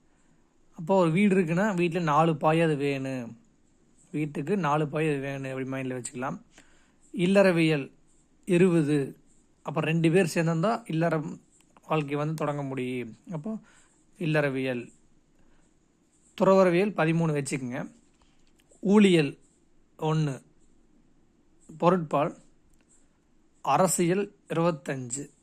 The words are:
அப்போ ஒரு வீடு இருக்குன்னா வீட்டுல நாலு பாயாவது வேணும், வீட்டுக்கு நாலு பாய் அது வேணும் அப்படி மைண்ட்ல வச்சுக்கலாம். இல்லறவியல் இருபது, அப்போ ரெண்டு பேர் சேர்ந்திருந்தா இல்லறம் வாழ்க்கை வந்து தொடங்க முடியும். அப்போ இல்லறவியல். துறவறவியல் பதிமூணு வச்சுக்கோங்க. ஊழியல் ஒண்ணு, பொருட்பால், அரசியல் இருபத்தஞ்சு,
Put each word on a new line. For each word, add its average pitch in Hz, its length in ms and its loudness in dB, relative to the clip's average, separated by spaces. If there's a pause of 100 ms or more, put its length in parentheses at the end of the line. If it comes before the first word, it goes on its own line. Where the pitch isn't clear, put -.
(800)
அப்போ 190 260 2
ஒரு 160 140 2
வீடு 202 180 4
இருக்குன்னா 180 320 2 (140)
வீட்டுல 175 280 -2
நாலு 160 240 4 (100)
பாயாவது 160 380 2
வேணும், 135 480 -4 (880)
வீட்டுக்கு 151 380 -4 (100)
நாலு 147 300 0
பாய் 156 180 -2
அது 135 140 -6
வேணும் 135 260 -8
அப்படி 131 220 -8
மைண்ட்ல 127 240 -8
வச்சுக்கலாம். 127 400 -10 (720)
இல்லறவியல் 170 760 2 (680)
இருபது, 160 420 4 (680)
அப்போ 151 260 -4
ரெண்டு 165 240 2
பேர் 185 200 2
சேர்ந்திருந்தா 165 380 0 (200)
இல்லறம் 165 380 -2 (560)
வாழ்க்கை 147 360 -2
வந்து 156 200 -6
தொடங்க 143 200 -4 (100)
முடியும். 123 420 -8 (220)
அப்போ 220 140 -8 (680)
இல்லறவியல். 135 680 -2 (1500)
துறவறவியல் 190 600 4
பதிமூணு 165 380 0
வச்சுக்கோங்க. 135 420 -6 (1040)
ஊழியல் 185 480 4 (800)
ஒண்ணு, 156 260 -2 (1500)
பொருட்பால், 165 500 2 (1300)
அரசியல் 180 580 2 (300)
இருபத்தஞ்சு, 143 720 -4 (180)